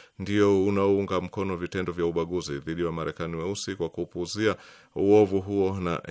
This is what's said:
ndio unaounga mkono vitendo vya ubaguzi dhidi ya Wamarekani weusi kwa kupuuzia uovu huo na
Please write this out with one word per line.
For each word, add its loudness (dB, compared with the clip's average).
ndio 4
unaounga 2
mkono -4
vitendo -4
vya -2
ubaguzi -2
dhidi -6
ya 0
Wamarekani -6
weusi -6
kwa -4
kupuuzia -4
uovu 6
huo 0
na -2